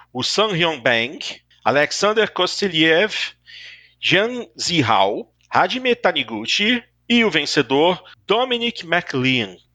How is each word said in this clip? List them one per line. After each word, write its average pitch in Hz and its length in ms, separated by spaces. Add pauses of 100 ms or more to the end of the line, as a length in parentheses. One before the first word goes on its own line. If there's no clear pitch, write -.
(120)
o 123 100
Sun 208 300
Hyun 160 280
Bang, 120 380 (460)
Alexander 196 640
Kosteliev, 165 1040 (680)
Jian 226 460 (140)
Zihao, 117 720 (180)
Hajime 233 460
Taniguchi 165 880 (240)
e 233 160
o 202 60
vencedor 147 720 (240)
Dominic 233 600
McLean, 131 720 (180)